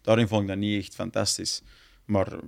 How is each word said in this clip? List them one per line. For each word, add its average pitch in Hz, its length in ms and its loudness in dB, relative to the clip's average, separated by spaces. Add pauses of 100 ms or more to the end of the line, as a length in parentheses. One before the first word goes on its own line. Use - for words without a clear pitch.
Daarin 110 260 4
vond 107 140 2
ik 101 60 -2
dat 95 100 -4
niet 104 260 0
echt - 120 -14
fantastisch. 98 680 -4 (440)
Maar 98 220 0 (200)